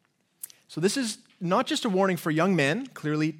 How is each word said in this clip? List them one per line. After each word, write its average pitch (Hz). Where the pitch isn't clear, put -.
So -
this 196
is 240
not 196
just 294
a 233
warning 185
for 165
young 165
men, 165
clearly 151